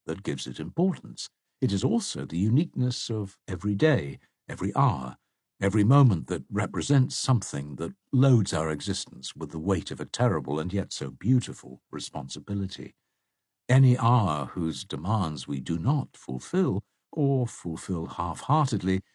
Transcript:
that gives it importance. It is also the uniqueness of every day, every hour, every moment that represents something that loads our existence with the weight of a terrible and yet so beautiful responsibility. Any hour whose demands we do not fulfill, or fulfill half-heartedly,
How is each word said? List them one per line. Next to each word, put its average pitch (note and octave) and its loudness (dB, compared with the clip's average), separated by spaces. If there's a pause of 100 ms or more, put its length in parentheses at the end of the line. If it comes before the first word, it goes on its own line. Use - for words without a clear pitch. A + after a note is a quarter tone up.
that - -6
gives - -6
it B1+ -10
importance. A2+ -4 (320)
It G2+ 2
is G2 0
also E3+ -2
the D#2+ -4
uniqueness B2 0
of G#2+ -6 (100)
every G2+ -2
day, G2 2 (280)
every - -4
hour, D#2 0 (440)
every G2+ 2
moment A2+ 6
that F2 -4
represents G2+ 0
something D2 -2
that E2+ -6 (180)
loads B2 4
our D#2+ 0
existence - -6
with D2+ -10
the D#2+ -8
weight F2 0
of C2 -10
a D2+ -8
terrible D2+ 0
and F2 -4
yet G2 -2
so C#2 -8
beautiful C2 -2 (100)
responsibility. D#2 -8 (760)
Any B2+ 8
hour G2+ 2
whose D#2+ -4
demands D#2+ -2
we C#2+ -4
do E2 -4
not D2+ 0
fulfill, C3+ -2 (280)
or C#3 2
fulfill E2+ -6
half-heartedly, F#2+ 0 (140)